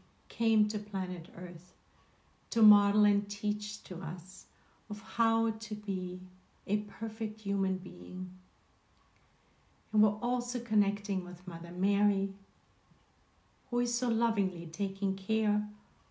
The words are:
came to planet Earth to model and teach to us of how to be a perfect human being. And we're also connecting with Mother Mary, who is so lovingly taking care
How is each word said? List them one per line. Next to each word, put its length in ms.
came 380
to 100
planet 580
Earth 380
to 120
model 420
and 260
teach 540
to 180
us 440
of 120
how 440
to 160
be 460
a 120
perfect 640
human 360
being. 540
And 100
we're 200
also 380
connecting 680
with 200
Mother 260
Mary, 580
who 100
is 140
so 140
lovingly 580
taking 500
care 480